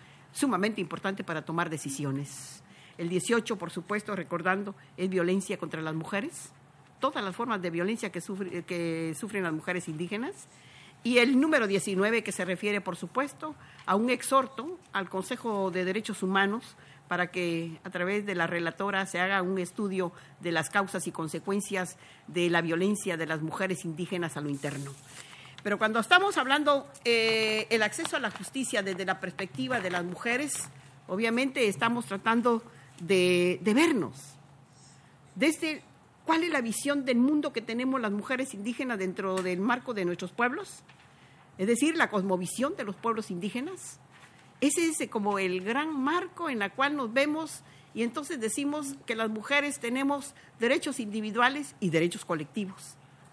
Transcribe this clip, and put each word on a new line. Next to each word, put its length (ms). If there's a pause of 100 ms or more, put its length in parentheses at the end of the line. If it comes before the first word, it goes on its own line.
(300)
sumamente 520
importante 420
para 180
tomar 280
decisiones. 920 (340)
El 140
dieciocho, 460
por 140
supuesto, 460
recordando, 580 (220)
es 140
violencia 480
contra 240
las 120
mujeres, 540 (500)
todas 240
las 140
formas 240
de 80
violencia 420
que 120
sufre, 420
que 560
sufren 220
las 100
mujeres 360
indígenas. 600 (560)
Y 140
el 200
número 280
diecinueve, 580
que 80
se 140
refiere, 340
por 160
supuesto, 580 (300)
a 120
un 120
exhorto 720 (160)
al 160
Consejo 600
de 140
Derechos 380
Humanos 520 (320)
para 240
que 540
a 60
través 340
de 100
la 120
relatora 580
se 160
haga 220
un 160
estudio 520 (300)
de 120
las 180
causas 360
y 60
consecuencias 880 (300)
de 200
la 140
violencia 560
de 80
las 160
mujeres 420
indígenas 540
a 20
lo 80
interno. 420 (720)
Pero 140
cuando 240
estamos 380
hablando, 500 (160)
eh, 640
el 140
acceso 340
a 40
la 100
justicia 520
desde 220
la 160
perspectiva 600
de 100
las 120
mujeres, 680 (380)
obviamente 600
estamos 380
tratando 560 (380)
de, 600
de 120
vernos. 420 (1200)
Desde, 480 (420)
¿cuál 200
es 60
la 100
visión 440
del 140
mundo 340
que 80
tenemos 400
las 120
mujeres 420
indígenas 440
dentro 440
del 180
marco 320
de 120
nuestros 280
pueblos? 500 (760)
Es 80
decir, 300
la 140
cosmovisión 640
de 80
los 120
pueblos 340
indígenas. 720 (600)
Ese 280
es 220
como 280
el 240
gran 380
marco 480
en 140
el 100
cual 240
nos 160
vemos 500 (300)
y 100
entonces 380
decimos 540 (100)
que 100
las 140
mujeres 520
tenemos 540 (240)
derechos 420
individuales 800
y 100
derechos 340
colectivos. 720 (360)